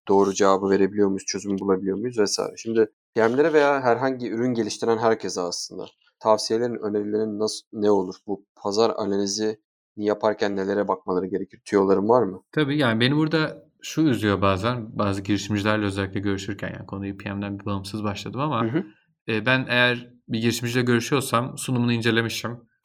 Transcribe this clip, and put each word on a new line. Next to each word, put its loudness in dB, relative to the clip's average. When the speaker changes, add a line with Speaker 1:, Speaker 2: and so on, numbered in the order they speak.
Speaker 1:
doğru 4
cevabı 4
verebiliyor 4
muyuz, -2
çözüm -4
bulabiliyor 0
muyuz -4
vesaire. 0
Şimdi 2
P 4
M'lere 2
veya 4
herhangi 0
ürün 0
geliştiren 0
herkese 0
aslında -8
tavsiyelerin, 0
önerilerin -2
nasıl, -4
ne 2
olur? 2
Bu -6
pazar 2
analizini -2
yaparken 0
nelere -2
bakmaları -2
gerekir? -8
Tüyoların 2
var 6
mı? -6
Speaker 2:
Tabii, 0
yani 2
beni 2
burada 0
şu -2
üzüyor 2
bazen, 0
bazı 0
girişimcilerle 0
özellikle -4
görüşürken, -4
yani -14
konuyu -8
P -8
M'den -6
bir -16
bağımsız -6
başladım -6
ama, -2
Speaker 1:
Hı 0
hı. -2
Speaker 2:
e, -2
ben 2
eğer 2
bir -2
girişimciyle 0
görüşüyorsam 0
sunumunu 0
incelemişim, 0